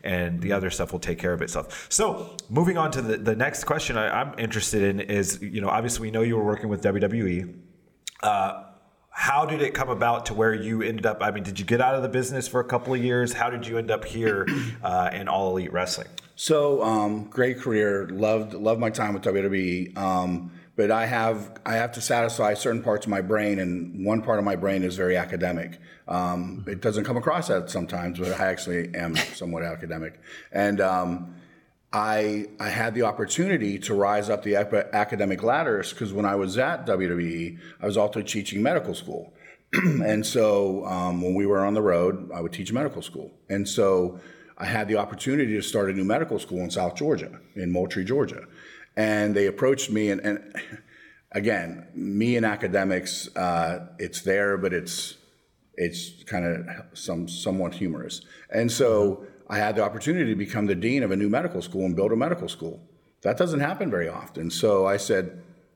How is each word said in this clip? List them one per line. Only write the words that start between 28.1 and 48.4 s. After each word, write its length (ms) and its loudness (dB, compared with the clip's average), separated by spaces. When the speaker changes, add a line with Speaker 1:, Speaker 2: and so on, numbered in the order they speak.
Speaker 2:
but 220 -2
I 100 2
actually 460 -2
am 200 -2
<laughs> 200 -2
somewhat 280 -6
academic. 560 -8
And, 260 2
um, 560 0
I, 540 0
I 120 -4
had 260 -2
the 60 2
opportunity 800 0
to 140 -4
rise 360 2
up 140 0
the 120 2
ep-, 380 2
academic 500 0
ladders, 480 2
'cause 220 -6
when 120 0
I 100 2
was 220 0
at 280 0
W 240 0
W 180 0
E, 300 -6
I 40 -4
was 120 0
also 240 2
teaching 420 -2
medical 320 0
school. 380 -10
<clears throat> 200 -12
And 520 2
so, 600 2
um, 360 -2
when 140 2
we 100 4
were 200 4
on 80 2
the 80 2
road, 520 4
I 60 -6
would 140 -4
teach 180 -8
medical 300 -2
school. 300 -12
And 180 0
so 540 4
I 80 -8
had 220 -2
the 80 2
opportunity 600 0
to 60 0
start 280 0
a 40 -2
new 120 0
medical 340 0
school 200 -6
in 120 -4
South 240 -2
Georgia, 440 -2
in 180 -2
Moultrie, 320 0
Georgia. 380 -2